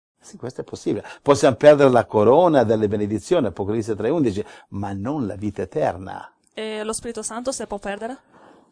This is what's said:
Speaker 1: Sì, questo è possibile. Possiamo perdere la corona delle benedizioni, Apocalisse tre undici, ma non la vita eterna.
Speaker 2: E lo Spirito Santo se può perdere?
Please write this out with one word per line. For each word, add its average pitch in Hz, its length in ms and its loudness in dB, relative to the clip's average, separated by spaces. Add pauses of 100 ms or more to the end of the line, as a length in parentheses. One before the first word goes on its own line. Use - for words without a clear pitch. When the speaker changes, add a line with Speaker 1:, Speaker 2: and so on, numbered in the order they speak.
(180)
Speaker 1:
Sì, - 200 -20
questo - 240 -12
è - 20 -10
possibile. 107 400 -6 (180)
Possiamo 139 360 4
perdere 147 320 8
la 120 160 4
corona 135 580 4
delle 110 240 2
benedizioni, 104 600 -2
Apocalisse 104 500 -6
tre 107 120 -2
undici, 123 320 -2 (280)
ma 101 240 -8
non 117 340 -6
la 98 80 -8
vita 101 260 -8
eterna. 95 680 -6 (200)
Speaker 2:
E 220 320 -10
lo 214 80 -8
Spirito 226 300 -10
Santo 247 320 -8
se 226 140 -8
può 202 100 -10
perdere? 208 400 -10 (540)